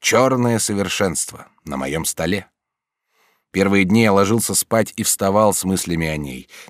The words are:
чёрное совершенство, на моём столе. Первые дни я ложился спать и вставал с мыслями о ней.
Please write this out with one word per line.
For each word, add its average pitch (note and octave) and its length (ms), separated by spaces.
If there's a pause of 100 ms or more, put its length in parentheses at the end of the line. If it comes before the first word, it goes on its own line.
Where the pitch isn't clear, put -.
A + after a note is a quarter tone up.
чёрное B2 580
совершенство, G2 880 (160)
на D2 120
моём C#2+ 280
столе. F2+ 440 (1040)
Первые G2 320
дни G#2+ 180
я G#2+ 100
ложился G2+ 420
спать - 420
и A2+ 60
вставал G#2 500
с - 120
мыслями F2 420
о D#2 100
ней. C2+ 320 (220)